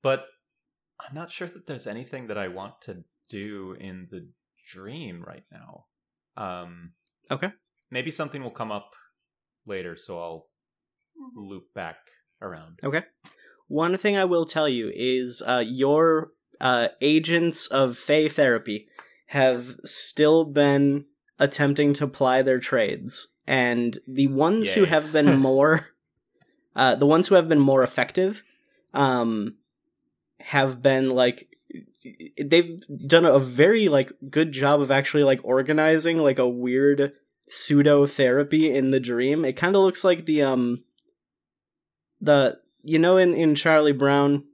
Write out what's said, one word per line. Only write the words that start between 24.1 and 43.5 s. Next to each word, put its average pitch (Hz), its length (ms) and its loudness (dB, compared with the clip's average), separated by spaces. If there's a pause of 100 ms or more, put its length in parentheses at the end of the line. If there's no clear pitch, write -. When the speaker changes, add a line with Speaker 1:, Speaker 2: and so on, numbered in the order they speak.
Speaker 2:
ones 175 460 0
who 208 80 4
Speaker 1:
Yay. 175 60 2
Speaker 2:
have 156 240 0
been 143 260 4
Speaker 1:
<laughs> - 20 2
Speaker 2:
more, 139 480 2 (840)
uh, 127 200 2
the 139 120 2
ones 160 220 4
who 202 60 4
have 170 140 4
been 156 120 4
more 135 220 4
effective, 185 600 -2 (520)
um, 117 640 -2 (840)
have 135 420 -4
been, 131 280 2
like, 123 380 0 (960)
they've 170 380 0 (260)
done 165 180 6
a 139 140 6
very, 156 500 2
like, 135 240 0 (180)
good 156 220 -2
job 143 280 0
of 135 100 -2
actually, 139 340 0
like, 135 200 2
organizing, 156 760 0
like, 139 200 2
a 127 100 2
weird 135 640 0 (360)
pseudo 143 580 4
therapy 143 680 0
in 135 160 0
the 135 100 2
dream. 127 440 -2
It 131 120 -4
kinda 190 220 0
looks 190 260 2
like 170 220 0
the, 151 160 0
um, 127 420 -2 (1400)
the, 143 380 2 (240)
you 156 160 0
know, 180 180 4
in, 180 180 4
in 156 200 2